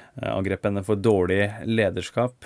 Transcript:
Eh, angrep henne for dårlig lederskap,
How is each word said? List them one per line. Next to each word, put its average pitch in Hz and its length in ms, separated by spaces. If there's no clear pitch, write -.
Eh, - 80
angrep 95 320
henne 101 220
for 107 100
dårlig 101 720
lederskap, 113 680